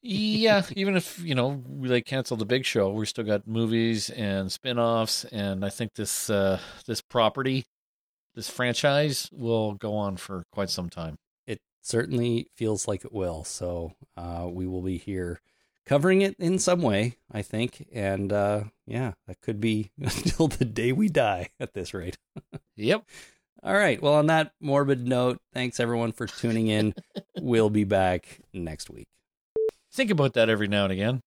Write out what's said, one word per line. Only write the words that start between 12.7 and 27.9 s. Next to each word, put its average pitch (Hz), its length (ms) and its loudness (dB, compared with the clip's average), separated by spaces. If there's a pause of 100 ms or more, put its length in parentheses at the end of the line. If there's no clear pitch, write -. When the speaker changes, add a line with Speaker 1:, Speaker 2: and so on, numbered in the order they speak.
Speaker 2:
like 101 180 -4
it - 80 -16
will, 87 300 -4
so, 85 520 -6 (220)
uh, 85 320 -8
we 92 180 -6
will 92 160 -6
be 92 160 -4
here 90 420 -6 (460)
covering 180 360 4
it 196 160 0
in 180 220 0
some 180 220 2
way, 110 340 2 (160)
I 104 100 -4
think, 120 500 -6
and, 98 400 -2
uh, 101 320 2 (220)
yeah, 117 260 -4 (140)
that 92 140 -14
could 107 200 -6
be 107 340 0
<laughs> 147 60 -16
until - 460 0
the - 180 0
day 117 280 0
we 202 160 2
die 107 400 0 (100)
at - 160 -8
this 92 180 -8
rate. 90 300 -6
<laughs> - 540 -18
Speaker 1:
Yep. 151 260 0 (640)
Speaker 2:
All 196 100 0
right, 185 260 4
well, 143 140 4
on 151 140 6
that 160 320 4
morbid 139 480 2
note, 123 320 2 (120)
thanks 123 280 -4
everyone 117 320 0
for 113 160 -6
tuning 113 400 0
in. 107 260 2 (220)
Speaker 1:
<laughs> - 240 -12
Speaker 2:
We'll 113 300 4
be 107 140 4
back 95 540 0 (140)